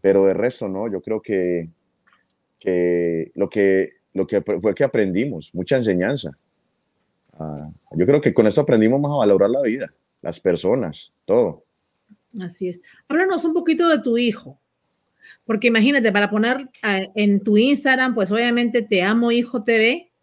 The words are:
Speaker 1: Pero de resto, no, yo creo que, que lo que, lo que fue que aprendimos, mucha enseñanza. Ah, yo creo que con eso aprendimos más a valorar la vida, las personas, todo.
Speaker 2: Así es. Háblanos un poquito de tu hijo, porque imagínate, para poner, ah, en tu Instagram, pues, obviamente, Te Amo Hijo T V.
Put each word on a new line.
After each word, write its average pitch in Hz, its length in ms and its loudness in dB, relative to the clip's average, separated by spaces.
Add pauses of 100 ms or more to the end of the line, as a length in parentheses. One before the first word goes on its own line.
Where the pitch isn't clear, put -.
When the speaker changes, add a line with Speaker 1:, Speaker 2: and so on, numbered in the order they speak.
Speaker 1:
Pero 98 240 4
de 95 100 2
resto, 110 340 -4
no, 101 220 -6
yo 92 100 -6
creo 110 200 -6
que, 90 460 -2 (920)
que 87 760 -2
lo 98 140 -2
que, 98 440 0 (200)
lo 95 140 -4
que 101 140 -2
fue 95 340 -2
que 147 80 0
aprendimos, 107 680 -4
mucha 92 240 -2
enseñanza. 104 600 -2 (960)
Ah, 78 360 -12 (220)
yo 87 140 0
creo 143 160 4
que 104 120 0
con 110 120 4
eso 107 160 2
aprendimos 120 400 2
más 143 100 -2
a 147 40 -2
valorar 101 340 4
la 135 120 0
vida, 120 300 -4 (300)
las - 180 -10
personas, 90 720 -2 (140)
todo. 104 380 0 (760)
Speaker 2:
Así 180 300 -10
es. 175 120 -14 (260)
Háblanos 349 380 0
un 320 80 0
poquito 339 360 0
de 311 100 2
tu 233 180 -2
hijo, 226 420 -4 (880)
porque 226 220 -2
imagínate, 226 440 2
para 202 180 0
poner, 247 400 -2 (140)
ah, 196 180 -2 (140)
en 202 260 2
tu 208 160 2
Instagram, 262 560 2
pues, 196 180 0
obviamente, 240 520 0
Te 185 200 0
Amo 233 280 2
Hijo 240 320 -2
T 233 140 2
V. 240 340 0 (120)